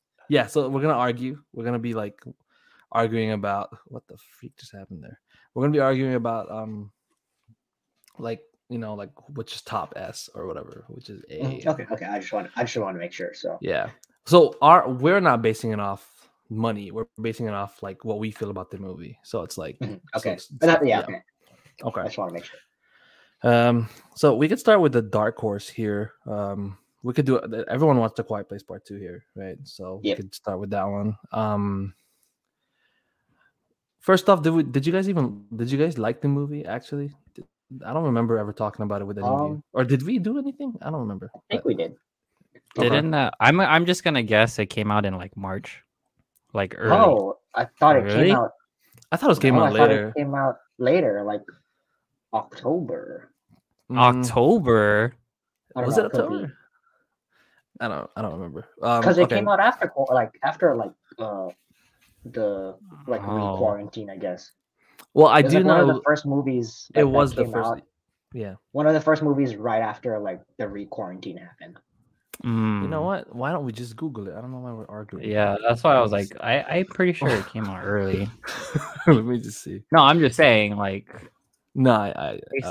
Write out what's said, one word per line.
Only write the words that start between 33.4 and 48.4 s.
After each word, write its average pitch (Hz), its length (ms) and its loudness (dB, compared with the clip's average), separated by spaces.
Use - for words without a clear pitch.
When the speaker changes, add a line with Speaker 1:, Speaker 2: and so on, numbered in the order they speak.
Speaker 1:
first 185 280 2
off, 185 140 6
did 160 120 2
we, 165 80 4
did 135 240 -2
you 170 60 2
guys 190 160 0
even, 120 360 -2
did 117 160 -4
you 139 80 0
guys 151 200 0
like 117 220 -2
the 143 80 0
movie, 143 360 -2
actually? 143 480 -8
Did, - 100 -20
I 117 80 -10
don't 160 120 -2
remember 117 340 2
ever 104 140 -6
talking 107 320 -6
about 101 160 -4
it 98 40 -8
with 101 140 -8
any 120 80 -4
of 135 140 0
you. 151 60 -2
Speaker 2:
Um, 151 260 -8
Speaker 1:
Or 127 120 0
did 131 180 0
we 226 160 -2
do 214 200 -4
anything? 277 440 -8
I 147 80 -8
don't 156 100 -6
remember. 98 340 -8
Speaker 2:
I - 40 -20
think 220 120 -4
Speaker 1:
But - 40 -4
Speaker 2:
we 117 80 0
did. - 220 -6
Speaker 1:
Okay. 123 100 4
Speaker 3:
Didn't, 151 260 2
uh, 135 160 0
I'm, 151 200 6
I'm 165 260 4
just 180 180 0
gonna 147 180 0
guess 110 360 2
it 107 80 -2
came 104 240 -4
out 104 160 2
in, 95 100 -4
like, 90 200 -12
March, 95 460 -10
like, 98 240 -4
early. 151 200 4
Speaker 2:
Oh, 123 420 4
I 123 120 -2
thought 147 180 8
it 113 80 4
Speaker 3:
Really? 113 240 4
Speaker 2:
came 196 80 6
out 120 160 0